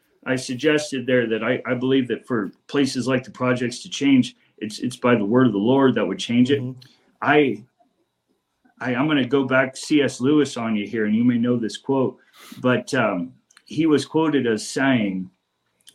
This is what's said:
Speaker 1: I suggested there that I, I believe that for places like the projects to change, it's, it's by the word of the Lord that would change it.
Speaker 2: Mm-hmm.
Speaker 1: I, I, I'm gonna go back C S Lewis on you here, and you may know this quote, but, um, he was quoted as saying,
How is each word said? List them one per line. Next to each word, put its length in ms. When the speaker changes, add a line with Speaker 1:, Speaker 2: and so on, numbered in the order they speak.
Speaker 1:
I 120
suggested 680
there 220
that 140
I, 240
I 80
believe 340
that 180
for 260
places 400
like 160
the 80
projects 480
to 100
change, 460
it's, 200
it's 180
by 200
the 80
word 240
of 40
the 60
Lord 380
that 100
would 120
change 340
it. 80
Speaker 2:
Mm-hmm. 180
Speaker 1:
I, 420
I, 160
I'm 140
gonna 180
go 180
back 320
C 260
S 180
Lewis 380
on 180
you 100
here, 200
and 100
you 80
may 140
know 180
this 220
quote, 400
but, 320
um, 400
he 220
was 180
quoted 420
as 220
saying, 600